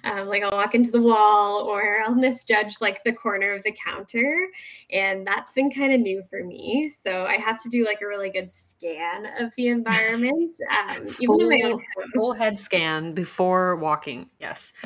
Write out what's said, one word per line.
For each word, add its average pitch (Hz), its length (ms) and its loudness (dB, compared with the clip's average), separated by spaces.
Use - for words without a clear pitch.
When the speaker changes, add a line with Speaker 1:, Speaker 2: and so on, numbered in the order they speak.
Speaker 1:
Um, 196 220 -4
like, 202 160 0
I'll 202 140 0
walk 208 180 0
into 240 160 4
the 233 120 4
wall 208 640 6
or 208 380 0
I'll 226 120 0
misjudge, 240 640 2
like, 196 240 -2
the 233 80 2
corner 202 400 -2
of 196 100 -6
the 214 100 -4
counter. 240 760 -4
And 190 360 -2
that's 202 260 -4
been 269 160 2
kinda 269 300 4
new 190 320 0
for 190 120 -8
me. 233 460 -4
So 185 380 -4
I 196 100 2
have 226 240 -4
to 240 80 -12
do, 240 160 2
like, 208 160 -2
a 208 60 -6
really 202 240 -6
good 185 180 -4
scan 170 800 -6
of 233 160 -6
the 240 140 0
environment, 233 840 0
Speaker 2:
<laughs> - 160 -2
Speaker 1:
um, - 300 -6
even 233 220 6
in 233 80 4
my 254 140 4
own 233 80 2
Speaker 2:
Full, - 320 -8
full 240 160 2
Speaker 1:
house. 220 80 -4
Speaker 2:
head 214 180 2
scan 160 540 -2
before 180 640 2
walking. 151 600 -4
Yes. - 340 -12